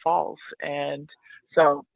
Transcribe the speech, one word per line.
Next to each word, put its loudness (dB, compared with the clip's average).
falls. 0
And -6
so 4